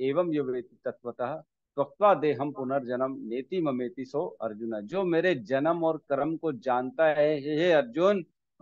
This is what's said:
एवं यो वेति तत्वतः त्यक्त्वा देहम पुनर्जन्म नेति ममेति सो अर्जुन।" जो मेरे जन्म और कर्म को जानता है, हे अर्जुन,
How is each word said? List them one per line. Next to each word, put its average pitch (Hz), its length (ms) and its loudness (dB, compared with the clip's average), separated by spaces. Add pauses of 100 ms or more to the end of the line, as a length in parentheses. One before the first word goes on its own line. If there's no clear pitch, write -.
एवं 156 320 0
यो 147 120 0
वेति 127 400 -8
तत्वतः 123 520 -6
त्यक्त्वा 160 800 0
देहम 143 380 0
पुनर्जन्म 131 680 -2
नेति 131 400 -6
ममेति 127 440 -4
सो 147 220 -4
अर्जुन।" 110 540 -6
जो 165 240 -4
मेरे 170 300 2
जन्म 143 500 0
और 160 120 2
कर्म 143 400 -2
को 156 160 -4
जानता 127 540 0
है, 151 340 4
हे 156 320 2
अर्जुन, 160 520 4 (380)